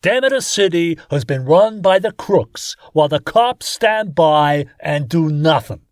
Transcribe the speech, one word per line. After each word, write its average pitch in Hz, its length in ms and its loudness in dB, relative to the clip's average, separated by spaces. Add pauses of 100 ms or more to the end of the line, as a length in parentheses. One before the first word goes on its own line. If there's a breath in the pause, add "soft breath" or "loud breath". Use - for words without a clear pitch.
Demeter 254 380 0
City 170 580 -2 (120)
has 139 160 -4
been 131 180 -4
run 196 380 2
by 190 160 4
the 185 120 -2
crooks, - 640 -4 (200 soft breath)
while 151 140 2
the 147 120 -2
cops 240 460 -2
stand 214 480 -2
by 151 500 2 (160 soft breath)
and 147 300 -4
do 160 180 0
nothing. 147 640 -2